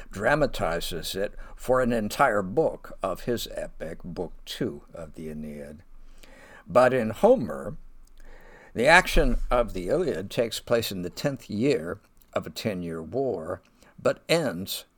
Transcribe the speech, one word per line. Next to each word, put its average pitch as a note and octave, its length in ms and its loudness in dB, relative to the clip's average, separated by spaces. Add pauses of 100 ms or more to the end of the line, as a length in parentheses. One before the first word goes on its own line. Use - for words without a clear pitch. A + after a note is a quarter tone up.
(100)
dramatizes F#2+ 1040 0
it G2 200 -4 (200)
for B2+ 260 2
an B2 120 2
entire G#2+ 500 2
book A#2+ 600 -2
of F#2 200 -2
his A#2+ 320 -2
epic, D#2+ 480 -8
Book E2+ 300 -8 (120)
Two D#2 380 -6 (100)
of D#2+ 220 -14
the D#2 160 -10
Aeneid. D2+ 520 -12 (840)
But B2+ 260 6
in A2+ 180 2
Homer, D#3 640 4 (960)
the A2+ 120 0
action D#3 520 8 (120)
of A#2+ 220 2
the F2+ 160 -6
Iliad B2 420 0
takes A#2 300 -2
place A#2 320 0
in F#2+ 80 -6
the F2 80 -4
tenth - 400 -4
year G#2 500 0 (360)
of F#2 120 -4
a E2+ 40 -12
ten-year F2 520 -6
war, F#2 600 -4 (360)
but - 300 0
ends G#2+ 560 -2 (140)